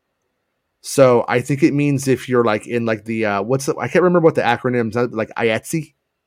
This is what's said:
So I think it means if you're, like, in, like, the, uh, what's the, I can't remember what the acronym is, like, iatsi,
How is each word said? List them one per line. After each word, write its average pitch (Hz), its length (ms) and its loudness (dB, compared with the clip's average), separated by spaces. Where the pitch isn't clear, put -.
So 127 460 2
I 123 140 -2
think 139 220 -2
it 135 100 2
means 143 340 0
if 127 220 -2
you're, 123 160 2
like, 107 220 -2
in, 117 180 -4
like, 110 200 -4
the, 110 200 -4
uh, 101 160 -2
what's 131 240 -2
the, 156 120 -2
I 120 100 -6
can't 160 160 2
remember 175 220 4
what 156 100 6
the 151 60 2
acronym 120 480 0
is, 120 240 -2
like, 107 220 -4
iatsi, 117 600 -2